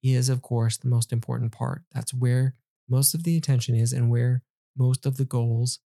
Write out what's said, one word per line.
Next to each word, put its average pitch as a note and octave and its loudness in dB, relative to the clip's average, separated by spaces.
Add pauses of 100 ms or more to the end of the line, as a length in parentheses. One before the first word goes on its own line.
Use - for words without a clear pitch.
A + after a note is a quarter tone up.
is, B2+ 2
of B2+ -2
course, A#2 -2
the - -6
most A#2+ 0
important A#2 -4
part. - -8
That's A#2 -8
where B2+ 0 (320)
most C3 2
of E3 -4
the E3+ 2
attention B2+ 0
is A#2 2
and A#2+ 2
where B2 2 (340)
most B2+ 0
of C3 -2
the C3+ 0
goals A#2 -2 (140)